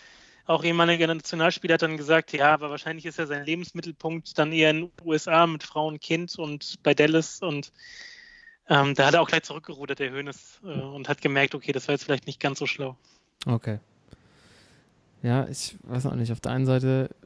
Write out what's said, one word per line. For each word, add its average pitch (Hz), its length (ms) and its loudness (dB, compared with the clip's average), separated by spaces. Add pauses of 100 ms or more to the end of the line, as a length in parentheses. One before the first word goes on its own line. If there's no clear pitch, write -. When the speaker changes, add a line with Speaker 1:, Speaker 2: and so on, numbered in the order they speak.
(460)
Speaker 1:
auch 156 200 2
ehemaliger 170 420 4
Nationalspieler, 165 680 0
hat 160 60 2
dann 160 140 -2
gesagt, 156 380 2
ja, 147 200 4
aber 147 160 -2
wahrscheinlich 160 360 -10
ist 165 140 -10
ja 160 60 -2
sein 143 200 -6
Lebensmittelpunkt 165 920 -8
dann 156 140 2
eher 156 200 4
in 156 100 0
den 175 100 -10 (140)
U 160 80 -2
S 156 160 0
A 170 180 6
mit 160 160 -4
Frau 156 240 -4
und 151 140 -8
Kind 170 360 -4
und 147 460 -10
bei 147 100 6
Dallas 156 460 4
und 147 320 -6 (960)
ähm, 143 260 4
da 139 120 6
hat 135 60 4
er 139 80 8
auch 135 60 2
gleich 165 160 0
zurückgerudert, 143 560 -10
der 135 140 -4
Hoeneß, 139 500 -12
äh, 196 40 -14
und 139 420 -8
hat 143 120 -2
gemerkt, 139 320 2
okay, 143 200 -6
das 139 140 -6
war 147 80 2
jetzt - 100 -4
vielleicht 139 220 -2
nicht 139 120 -10
ganz 139 200 -4
so 147 60 -6
schlau. 131 300 -6 (500)
Speaker 2:
Okay. 113 340 -4 (1400)
Ja, 127 260 0
ich - 360 -10
weiß 127 220 -4
auch - 100 -2
nicht. 117 160 -2
Auf 113 80 -6
der - 140 -4
einen 131 120 0
Seite 131 440 2 (160)